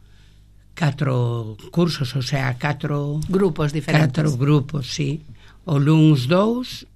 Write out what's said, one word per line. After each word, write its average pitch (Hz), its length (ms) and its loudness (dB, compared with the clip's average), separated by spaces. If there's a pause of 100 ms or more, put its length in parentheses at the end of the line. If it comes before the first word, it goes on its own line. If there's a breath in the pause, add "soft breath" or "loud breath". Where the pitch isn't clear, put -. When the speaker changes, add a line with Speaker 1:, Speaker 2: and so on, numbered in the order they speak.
(760 soft breath)
Speaker 1:
catro 120 800 -2 (140)
cursos, 160 460 -2
o 131 60 -2
sea, 127 360 -2
catro 147 720 -4
Speaker 2:
Grupos 180 440 0
diferentes. 156 400 2
Speaker 1:
catro 156 240 0
grupos, 143 540 0
sí. 147 320 -4 (420 loud breath)
O 147 140 0
luns 151 480 6
dous 220 680 0